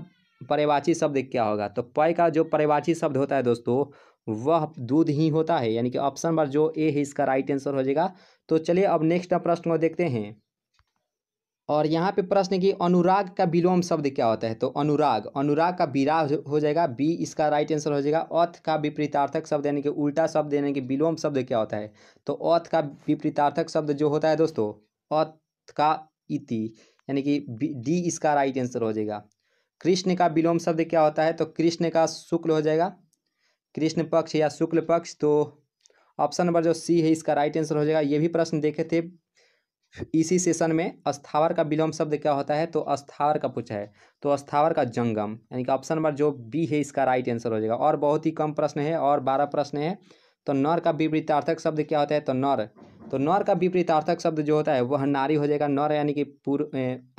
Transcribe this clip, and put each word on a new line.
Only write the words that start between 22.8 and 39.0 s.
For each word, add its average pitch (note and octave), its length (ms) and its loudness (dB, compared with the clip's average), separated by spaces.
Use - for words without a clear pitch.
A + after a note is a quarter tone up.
शब्द D3+ 240 -2
जो D3 160 0
होता D#3 200 0
है D#3 60 4
दोस्तों, D3+ 600 -2
अथ D#3 140 0
का D3+ 440 0
इति, A2+ 440 -4
यानी C#3 120 -2
कि C#3+ 280 -2
बी, B2 240 -6
डी C#3+ 280 -2
इसका D#3+ 320 0
राइट C#3 240 0
आंसर B2 240 -4
हो A2 120 -2
जाएगा। G#2 300 -4
कृष्ण F#3 340 2
का F3+ 120 2
विलोम E3 300 2
शब्द E3 260 0
क्या E3 180 2
होता D3+ 220 2
है, E3 100 2
तो D#3+ 120 -2
कृष्ण E3 440 0
का D#3+ 160 2
शुक्ल D#3+ 460 -4
हो D#3 100 2
जाएगा, D#3+ 340 2
कृष्ण D#3 280 0
पक्ष D#3+ 320 0
या D3+ 140 2
शुक्ल D#3+ 320 0
पक्ष, E3 340 -2
तो D3 460 0
ऑप्शन D3 260 0
नंबर E3+ 180 2
जो E3 100 2
सी E3 280 2
है, D#3+ 100 4
इसका D#3 220 0
राइट D3+ 240 0
आंसर D#3 200 -2
हो D3+ 80 0
जाएगा। D#3 140 2
ये D3 200 0
भी E3 80 2
प्रश्न E3 320 0
देखे D3+ 240 -2
थे E3+ 400 -4